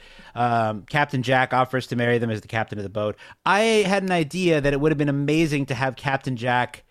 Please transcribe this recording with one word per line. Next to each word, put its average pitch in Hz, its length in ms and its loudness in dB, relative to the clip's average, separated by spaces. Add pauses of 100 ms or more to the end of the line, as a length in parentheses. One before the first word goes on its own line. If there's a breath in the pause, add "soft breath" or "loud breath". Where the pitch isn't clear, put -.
(360 loud breath)
um, 113 480 0
Captain 147 400 -2
Jack 127 300 2
offers 127 340 0
to 123 80 -6
marry 120 240 2
them 113 100 -2
as 107 120 -4
the - 60 -18
captain 110 300 -4
of 104 60 -8
the 98 60 -10
boat. 104 280 -4 (300 loud breath)
I 196 140 2
had 202 420 2
an 185 80 -4
idea 165 500 0
that 139 120 2
it 139 60 0
would 156 120 2
have 147 80 0
been 147 100 0
amazing 143 560 0
to 131 100 -4
have 127 200 -2
Captain 135 420 -4
Jack 123 540 -2